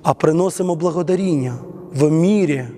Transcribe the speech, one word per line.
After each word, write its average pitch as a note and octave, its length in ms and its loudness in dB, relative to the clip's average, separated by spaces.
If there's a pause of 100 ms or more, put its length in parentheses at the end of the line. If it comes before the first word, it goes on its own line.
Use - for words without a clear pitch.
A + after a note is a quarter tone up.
а C#3+ 100 2
приносимо F3 600 0
благодаріння E3+ 760 -2 (400)
в D3 180 2
мірі D#3+ 540 2 (120)